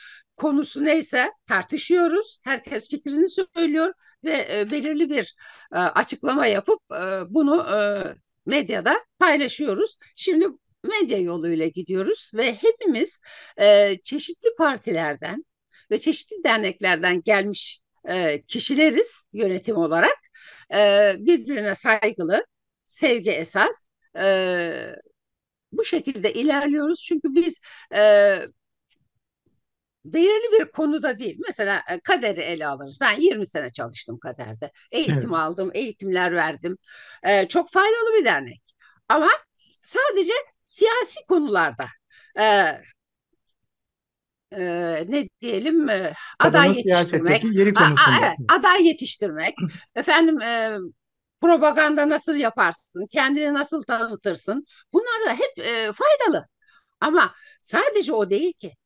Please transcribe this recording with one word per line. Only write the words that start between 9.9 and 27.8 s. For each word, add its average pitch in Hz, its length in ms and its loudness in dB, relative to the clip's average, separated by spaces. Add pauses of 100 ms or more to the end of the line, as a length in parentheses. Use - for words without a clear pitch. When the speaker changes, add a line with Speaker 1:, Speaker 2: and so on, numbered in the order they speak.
Speaker 1:
Şimdi 349 320 0 (360)
medya 349 360 -2
yoluyla 170 480 -2
gidiyoruz 190 680 -6
ve 233 220 -2
hepimiz, 392 640 0 (380)
e, 202 460 6
çeşitli 320 540 -4
partilerden 202 880 -4 (460)
ve 208 80 0
çeşitli - 440 -4
derneklerden 180 800 0
gelmiş, 202 580 -2 (280)
e, 170 320 -2
kişileriz 294 920 0
yönetim 202 440 -2
olarak. 165 400 2 (560)
E, 202 460 4
birbirine 226 560 -2
saygılı, 214 680 -2 (400)
sevgi 233 460 -2
esas, 185 560 -2 (320)
e, 180 760 -2 (760)
bu 427 140 -4
şekilde 226 480 -4
ilerliyoruz. 285 720 0
Çünkü 294 280 -2
biz, 339 240 0 (360)